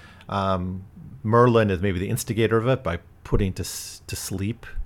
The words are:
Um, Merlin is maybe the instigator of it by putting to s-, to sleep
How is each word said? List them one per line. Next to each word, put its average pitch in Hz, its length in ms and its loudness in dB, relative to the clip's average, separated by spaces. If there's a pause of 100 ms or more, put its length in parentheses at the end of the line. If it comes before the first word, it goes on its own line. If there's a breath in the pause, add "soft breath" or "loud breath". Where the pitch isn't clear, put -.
(300 loud breath)
Um, 92 540 -2 (380)
Merlin 113 480 6
is 90 120 0
maybe 95 180 0
the 101 100 -4
instigator 113 480 0
of 113 100 0
it 131 160 0
by - 160 -2 (240)
putting 98 300 0
to - 80 -8
s-, - 460 -12
to - 80 -8
sleep 98 500 -6 (200)